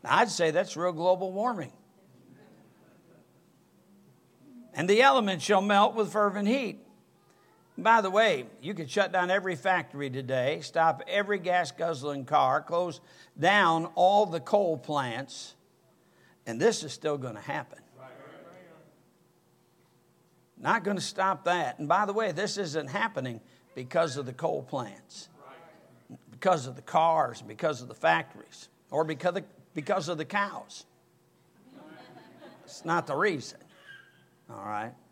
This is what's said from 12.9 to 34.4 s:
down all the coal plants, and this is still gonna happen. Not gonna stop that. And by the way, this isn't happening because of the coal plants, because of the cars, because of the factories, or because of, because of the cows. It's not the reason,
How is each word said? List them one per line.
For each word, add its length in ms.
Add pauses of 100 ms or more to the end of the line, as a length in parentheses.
down 460 (100)
all 320
the 120
coal 380
plants, 800 (880)
and 160
this 220
is 100
still 240
gonna 240
happen. 380 (2750)
Not 240
gonna 180
stop 420
that. 340
And 100
by 180
the 80
way, 180
this 260
isn't 300
happening 540 (340)
because 420
of 80
the 80
coal 300
plants, 680 (1000)
because 340
of 100
the 60
cars, 640
because 380
of 60
the 60
factories, 760 (200)
or 140
because 340
of, 60 (320)
because 340
of 80
the 80
cows. 600 (1800)
It's 220
not 200
the 100
reason, 440 (880)